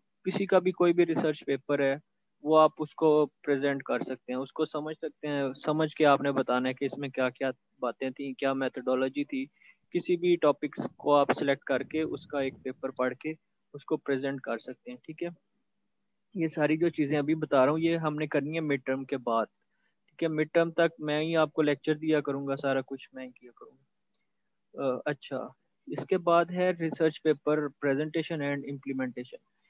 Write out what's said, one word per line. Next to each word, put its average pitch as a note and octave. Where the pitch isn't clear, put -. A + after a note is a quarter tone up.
किसी G3
का F#3
भी F3+
कोई F3
भी F3
research D#3
paper C#3
है C#3
वो D#3
आप D#3
उसको D3+
present C#3
कर B2
सकते B2+
हैं, B2+
उसको D3
समझ D#3
सकते D3+
हैं, C#3
समझ D#3
के D#3
आपने C#3
बताना B2+
है C3
कि C#3
इसमें C#3
क्या-क्या C3
बातें B2+
थी, C#3
क्या C3+
मेथोडोलॉजी C3
थी। C#3
किसी F3
भी F3
topics D3
को D3
आप C#3
select C#3
करके C3+
उसका D3
एक C3+
paper C3
पढ़ B2+
के D#3
उसको D3
present C#3
कर A#2
सकते -
हैं, B2
ठीक D#3
है। F3
ये E3
सारी D3+
जो E3
चीज़ें D3+
अभी D3
बता D3
रहा C#3+
हूँ D#3+
ये E3
हमने D#3
करनी D3
है E3
मिड C#3+
टर्म C3+
के C3+
बाद, A2+
ठीक -
है। E3
मिड D#3
टर्म E3+
तक E3
मैं D3+
ही E3
आपको D#3
lecture D3
दिया D#3
करूँगा, C#3
सारा C3+
कुछ C3
मैं C3
ही B2+
किया B2
करूँगा। C3+
अ, B2+
अच्छा, C3
इसके -
बाद E3+
है F3+
research D#3+
paper D3
presentation D3+
and C#3+
implementation। C3